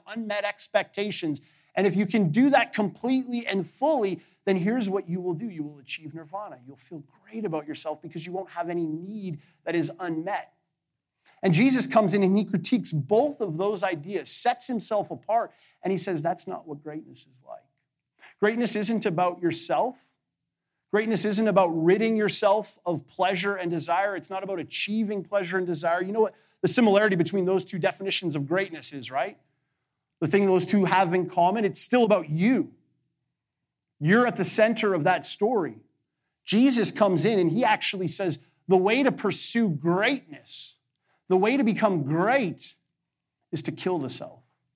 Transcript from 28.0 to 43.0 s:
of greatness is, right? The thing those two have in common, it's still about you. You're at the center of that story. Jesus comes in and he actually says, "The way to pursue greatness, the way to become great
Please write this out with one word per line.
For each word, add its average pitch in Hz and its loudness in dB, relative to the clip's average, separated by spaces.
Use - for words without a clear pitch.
of 143 -4
greatness 165 -4
is, 127 -12
right? 165 -4
The 151 0
thing 196 4
those 185 4
two 202 4
have 180 4
in 185 0
common, 196 2
it's - -2
still 240 2
about 185 2
you. 180 0
You're 214 4
at 226 -2
the 185 -2
center 220 2
of 156 0
that 175 2
story. 190 -2
Jesus 240 4
comes 185 2
in 220 4
and 180 2
he 233 0
actually 196 0
says, 170 -4
"The 185 6
way 214 4
to 269 2
pursue 220 0
greatness, 175 -4
the 185 4
way 220 4
to 277 2
become 190 2
great 180 0